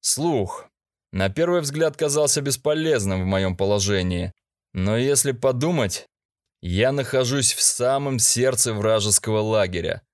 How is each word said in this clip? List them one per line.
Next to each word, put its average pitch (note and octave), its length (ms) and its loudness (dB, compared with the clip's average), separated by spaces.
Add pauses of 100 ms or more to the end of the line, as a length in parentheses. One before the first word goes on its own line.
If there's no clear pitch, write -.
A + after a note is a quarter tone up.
Слух. C3+ 640 -2 (460)
На F#2+ 160 0
первый E3+ 320 0
взгляд D3+ 340 0
казался D3 460 0
бесполезным C#3 800 0
в - 20 -2
моём F#2+ 300 0
положении. F#2+ 800 0 (400)
Но G2 240 0
если C3+ 340 0
подумать, B2+ 760 -2 (560)
я F#2+ 300 2
нахожусь C3 640 0
в - 80 -2
самом C3+ 580 0
сердце A#2+ 540 2
вражеского G#2+ 680 2
лагеря. F#2 640 -2 (120)